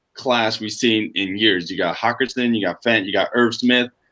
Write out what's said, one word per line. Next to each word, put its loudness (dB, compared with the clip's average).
class -2
we've -8
seen 0
in -4
years. 2
You -8
got -2
Hockenson, 0
you 0
got -4
Fant, 2
you -6
got 0
Irv 2
Smith. 2